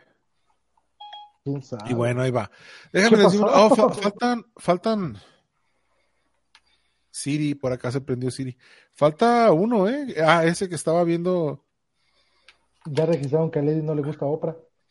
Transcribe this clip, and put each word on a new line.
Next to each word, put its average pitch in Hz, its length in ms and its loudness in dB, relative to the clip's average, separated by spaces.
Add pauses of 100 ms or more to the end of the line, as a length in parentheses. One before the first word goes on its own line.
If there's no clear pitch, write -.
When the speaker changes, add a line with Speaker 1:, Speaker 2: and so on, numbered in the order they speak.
(1400)
Speaker 1:
¿Quién 139 180 -8
sabe? 113 280 -14
Speaker 2:
Y 123 40 -6
bueno, 120 280 -2
ahí 131 100 -2
va. 117 180 -4 (420)
Déjame 214 260 4
Speaker 1:
¿Qué 202 60 6
Speaker 2:
decir, 202 180 4
Speaker 1:
pasó? 220 260 6
Speaker 2:
oh, 208 80 4
fa-, 214 180 4
faltan, 226 520 -4 (120)
faltan. 175 600 -2 (1900)
Siri, 147 440 -4
por 131 160 -6
acá 123 200 -6
se 135 100 -4
prendió 127 300 -6
Siri. 131 260 -10 (360)
Falta 226 580 2
uno, 196 360 2
¿eh? 269 280 -6 (100)
Ah, 165 200 6
ese 175 220 0
que 175 80 -8
estaba 165 280 0
viendo. 170 600 -2 (1200)
Speaker 1:
Ya 156 200 -2
registraron 156 460 0
que 151 80 -2
a - 20 -2
Lady 156 200 0
no 156 140 -4
le 147 60 -4
gusta 147 240 -6
Oprah. 160 300 -4 (360)